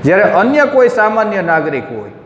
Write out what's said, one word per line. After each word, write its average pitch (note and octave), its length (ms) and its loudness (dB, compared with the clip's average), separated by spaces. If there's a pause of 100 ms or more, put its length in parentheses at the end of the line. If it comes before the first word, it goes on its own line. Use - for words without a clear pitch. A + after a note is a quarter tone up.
જ્યારે F#3 200 2
અન્ય C4 420 2
કોઈ B3+ 240 2
સામાન્ય G#3+ 520 -2
નાગરિક D#3 480 -2
હોય G#2 220 -12 (140)